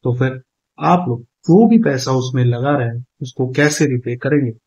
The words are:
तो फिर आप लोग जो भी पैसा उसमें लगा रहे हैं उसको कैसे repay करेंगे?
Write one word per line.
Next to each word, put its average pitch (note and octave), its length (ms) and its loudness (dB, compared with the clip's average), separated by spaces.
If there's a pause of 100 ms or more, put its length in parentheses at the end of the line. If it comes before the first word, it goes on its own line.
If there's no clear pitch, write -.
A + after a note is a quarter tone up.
तो B2 140 -2
फिर C3 220 -4 (380)
आप F3 280 2
लोग B2 160 -6
जो G#3 460 2
भी A3+ 140 4
पैसा C#3 280 -2
उसमें B2+ 340 0
लगा B2 320 0
रहे A#2+ 100 -2
हैं A#2+ 180 -8 (160)
उसको B2+ 300 -6
कैसे D3 340 0
repay B2 320 -4
करेंगे? C3+ 340 0 (160)